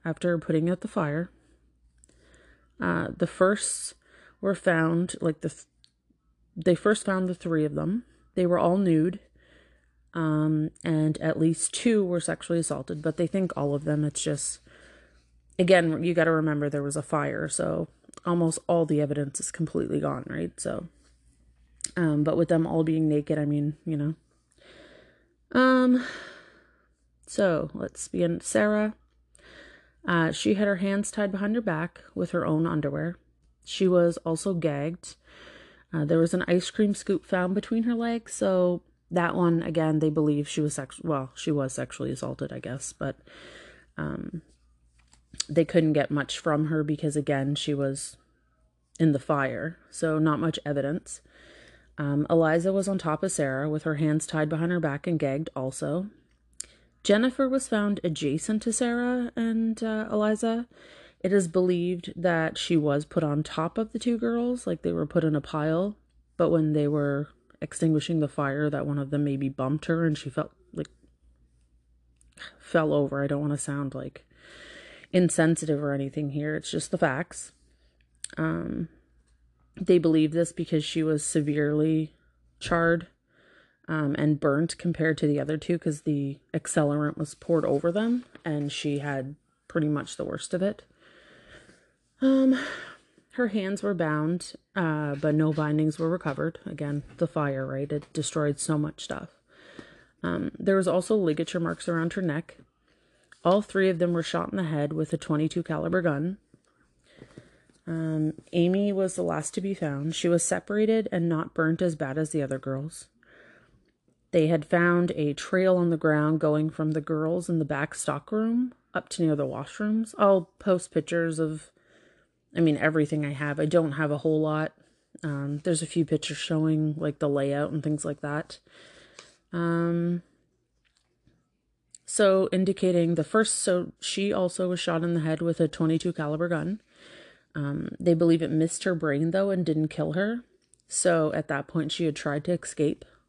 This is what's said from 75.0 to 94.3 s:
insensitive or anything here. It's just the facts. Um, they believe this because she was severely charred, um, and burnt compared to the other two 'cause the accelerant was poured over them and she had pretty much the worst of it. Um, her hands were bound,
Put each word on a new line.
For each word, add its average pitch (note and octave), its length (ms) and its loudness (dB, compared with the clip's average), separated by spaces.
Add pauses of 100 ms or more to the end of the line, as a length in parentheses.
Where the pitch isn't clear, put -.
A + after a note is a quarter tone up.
insensitive D#3+ 680 2
or C#3+ 120 -2
anything C#3 380 -4
here. D3 240 -4
It's D3 140 -8
just D#3+ 220 -4
the F#3 60 -2
facts. - 560 -2 (840)
Um, D#3+ 520 -4 (880)
they F3+ 180 4
believe D#3 340 4
this E3 200 0
because D#3+ 320 -2
she - 180 -4
was D#3 220 0
severely D3+ 880 0 (460)
charred, E3+ 480 0 (800)
um, D3+ 280 0
and D3+ 240 2
burnt D3+ 380 0
compared D#3+ 420 0
to D#3+ 80 2
the D3 120 2
other D3+ 180 -2
two E3 220 -2
'cause D3+ 220 -4
the C#3+ 380 -2 (140)
accelerant D3 640 0
was - 180 -8
poured - 300 0
over D3 260 2
them A#3 340 0 (180)
and D3 280 -2
she C#3+ 280 -2
had C#3 360 -6 (320)
pretty D#3 200 0
much D3 300 -2
the - 80 -6
worst - 280 -6
of F3+ 80 -2
it. G#3 220 -2 (1400)
Um, C4 360 6 (760)
her B3 180 -2
hands G3 340 -2
were G3+ 100 0
bound, D#3+ 600 -2 (220)